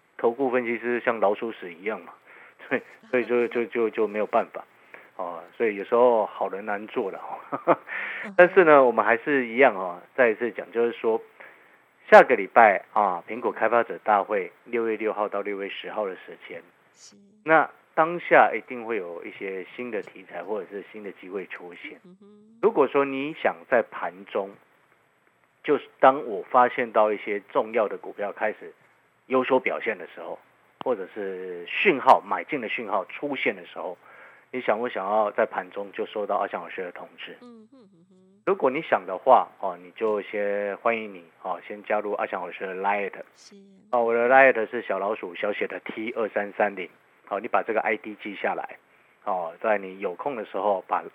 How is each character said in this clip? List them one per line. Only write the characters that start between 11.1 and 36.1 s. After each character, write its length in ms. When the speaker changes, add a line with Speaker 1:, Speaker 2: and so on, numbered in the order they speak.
Speaker 1:
下 140
个 120
礼 120
拜 440
啊， 360
苹 120
果 120
开 180
发 140
者 200
大 200
会 280
六 220
月 100
六 160
号 160
到 120
六 200
月 80
十 220
号 160
的 80
时 200
间， 120
Speaker 2:
是。 200
Speaker 1:
那 240
当 240
下 340
一 140
定 180
会 120
有 260
一 80
些 420
新 160
的 120
题 280
材 140
或 180
者 80
是 220
新 100
的 120
机 160
会 180
出 260
现。 300
Speaker 2:
嗯 160
哼。 80
Speaker 1:
如 100
果 140
说 200
你 360
想 140
在 120
盘 320
中， 240
就 140
是 80
当 260
我 180
发 240
现 240
到 220
一 40
些 220
重 200
要 160
的 100
股 140
票 220
开 180
始 220
有 160
所 160
表 200
现 180
的 100
时 120
候， 180
或 100
者 200
是 520
讯 340
号， 220
买 220
进 160
的 80
讯 220
号 160
出 300
现 200
的 100
时 120
候， 200
你 80
想 180
不 120
想 160
要 260
在 140
盘 260
中 220
就 120
收 200